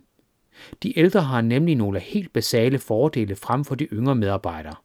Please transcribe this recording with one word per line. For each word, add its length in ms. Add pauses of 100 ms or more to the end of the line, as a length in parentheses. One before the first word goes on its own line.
(840)
De 160
ældre 220
har 200
nemlig 340
nogle 240
helt 340
basale 460
fordele 560
frem 300
for 100
de 80
yngre 320
medarbejdere. 680